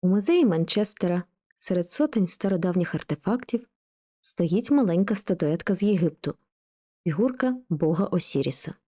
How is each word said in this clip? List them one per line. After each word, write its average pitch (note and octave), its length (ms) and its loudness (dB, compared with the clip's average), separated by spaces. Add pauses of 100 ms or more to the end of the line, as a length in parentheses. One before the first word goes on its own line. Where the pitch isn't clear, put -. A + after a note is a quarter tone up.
У F#3 60 2
музеї B3+ 380 4
Манчестера F3 760 0 (360)
серед F3+ 320 -2
сотень C#4+ 360 0
стародавніх F3+ 680 0
артефактів A3+ 760 -4 (520)
стоїть F3 500 -2
маленька G3+ 440 2
статуетка E3+ 600 -2
з - 80 -2
Єгипту, F3+ 520 0 (720)
фігурка B3+ 520 0 (120)
бога D#3+ 360 0
Осіріса. - 720 -2 (140)